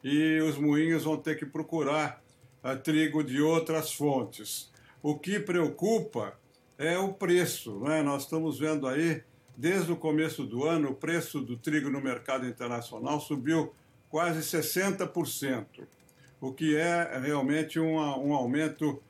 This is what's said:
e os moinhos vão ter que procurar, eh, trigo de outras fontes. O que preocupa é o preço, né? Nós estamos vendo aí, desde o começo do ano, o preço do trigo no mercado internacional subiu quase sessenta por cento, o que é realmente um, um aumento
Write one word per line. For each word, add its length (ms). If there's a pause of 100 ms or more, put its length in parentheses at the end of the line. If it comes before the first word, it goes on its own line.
e 380
os 160
moinhos 460
vão 140
ter 200
que 80
procurar, 760 (420)
eh, 120
trigo 480
de 180
outras 520
fontes. 800 (300)
O 160
que 220
preocupa 1000 (400)
é 200
o 160
preço, 680
né? 220
Nós 220
estamos 360
vendo 280
aí, 340 (360)
desde 340
o 60
começo 480
do 180
ano, 280
o 40
preço 460
do 160
trigo 320
no 120
mercado 460
internacional 720
subiu 540 (360)
quase 320
sessenta 640
por 220
cento, 580 (540)
o 140
que 240
é 420
realmente 600
um, 180
um 360
aumento 760